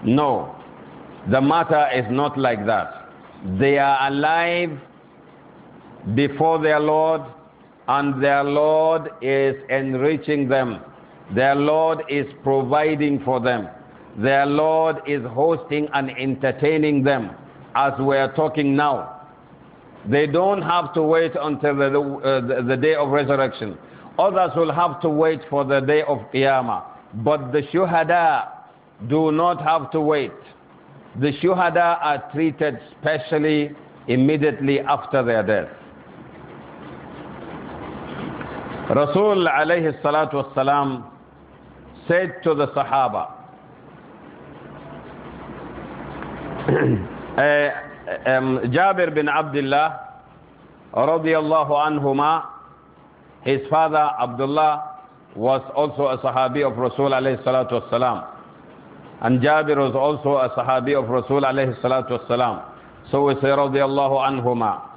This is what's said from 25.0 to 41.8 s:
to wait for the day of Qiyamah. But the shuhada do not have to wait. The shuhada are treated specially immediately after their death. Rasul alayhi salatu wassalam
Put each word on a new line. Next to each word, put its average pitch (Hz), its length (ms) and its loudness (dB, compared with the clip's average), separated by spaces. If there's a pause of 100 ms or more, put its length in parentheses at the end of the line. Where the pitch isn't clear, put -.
to 165 80 0
wait 156 400 2
for 143 160 0
the 139 160 2
day 147 220 2
of 139 160 -2 (140)
Qiyamah. 127 500 2 (320)
But 131 360 0
the 143 120 0 (100)
shuhada 165 760 2 (600)
do 156 220 2
not 165 300 2
have 151 300 0
to 160 80 -2
wait. 151 320 0 (880)
The 143 120 0 (120)
shuhada 170 580 2
are 143 300 -2
treated 147 480 -2 (200)
specially 151 720 0 (360)
immediately 139 720 2
after 139 440 0
their 113 200 2
death. 98 260 0 (3250)
Rasul 180 520 2
alayhi 156 540 0
salatu 147 520 0
wassalam 139 500 0 (1040)